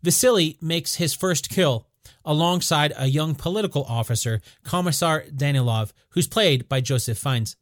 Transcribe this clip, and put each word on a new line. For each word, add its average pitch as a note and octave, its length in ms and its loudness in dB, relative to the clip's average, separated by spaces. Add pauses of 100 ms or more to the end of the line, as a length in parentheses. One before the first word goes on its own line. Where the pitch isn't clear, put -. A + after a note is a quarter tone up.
Vasily F3 580 2
makes E3 360 -4
his E3 180 0
first F3+ 360 -2
kill C#3+ 360 0 (380)
alongside D#3 720 2
a C3 100 -2
young D3+ 280 2
political F3 500 -2
officer, A2+ 580 -2 (200)
Commissar E3 640 0 (100)
Danilov, B2+ 580 0 (180)
who's D3 160 -2
played E3 420 2
by C3+ 120 0
Joseph B2 360 -2
Fiennes. B2 460 -2